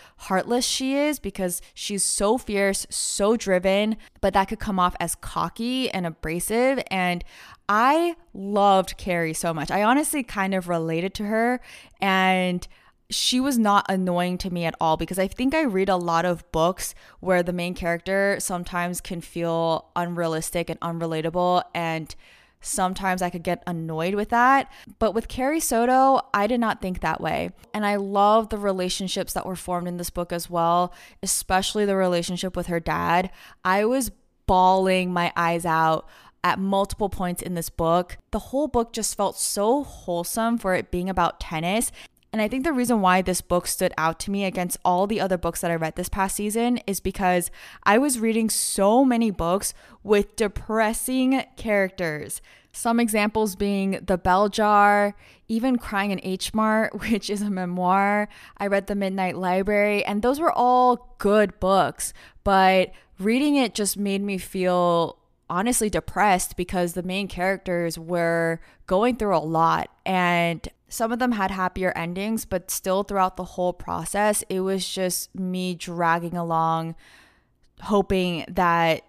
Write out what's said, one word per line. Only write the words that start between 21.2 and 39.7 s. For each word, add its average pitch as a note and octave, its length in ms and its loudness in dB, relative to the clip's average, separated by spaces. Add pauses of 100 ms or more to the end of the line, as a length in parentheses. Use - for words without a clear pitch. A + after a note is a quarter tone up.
and D#3+ 400 -6 (480)
sometimes F#3 600 -2
I F3 80 0
could F3 140 -8
get F3 220 -4
annoyed E3 500 -4
with G#3 140 -2
that. B3+ 420 4 (280)
But G#3+ 140 2
with A3+ 140 -2
Carrie C#4+ 320 -2
Soto, B3+ 640 4 (120)
I G3+ 120 2
did A#3+ 140 0
not A3+ 220 -2
think F#3 180 -6
that - 220 -2
way. D#3+ 300 -2 (220)
And G#3+ 120 -4
I G#3 100 0
love G#3 540 4
the A3 80 -4
relationships F#3+ 760 -4
that - 120 -4
were F#3 100 -6
formed F3 320 -4
in F3 100 -6
this F3 120 -8
book F3 240 -6
as F3 160 -6
well, F3 440 2 (300)
especially G3 640 0
the G3 100 2
relationship F3+ 600 0
with F3 120 -6
her E3+ 140 -2
dad. E3+ 500 0 (320)
I G3 220 2
was A#3+ 260 0 (340)
bawling F#3 680 4
my F3 220 0
eyes E3+ 300 0
out D#3+ 420 2 (360)
at F3 160 0
multiple G3 500 0
points F3+ 320 -4
in F3+ 120 -6
this E3 160 -6
book. E3+ 480 0 (140)
The G#3+ 80 -4
whole C#4 280 -2
book A#3 260 -2
just G#3+ 220 -4
felt G3 220 -2
so A#3 460 0